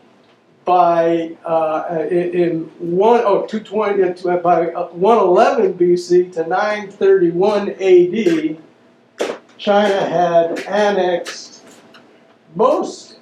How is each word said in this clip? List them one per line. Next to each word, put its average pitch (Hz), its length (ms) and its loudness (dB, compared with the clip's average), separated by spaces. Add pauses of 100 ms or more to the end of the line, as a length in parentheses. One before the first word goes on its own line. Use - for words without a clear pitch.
(640)
by, 170 680 2 (100)
uh, 160 680 -4
in, 175 200 -2
in 165 320 -2 (140)
one, 190 460 0
oh, 202 240 0
two 214 140 -8
twenty, 202 420 -2
uh, 175 340 -4
by, 170 340 0
uh, 175 180 -8
one 202 280 2
eleven 196 560 2
B 175 240 2
C 180 340 0
to 160 140 -6
nine 202 460 -4
thirty-one 196 880 0
A 180 320 6
D, 165 480 -2 (1000)
China 202 500 0
had 170 600 0
annexed 185 960 -2 (880)
most 262 680 -2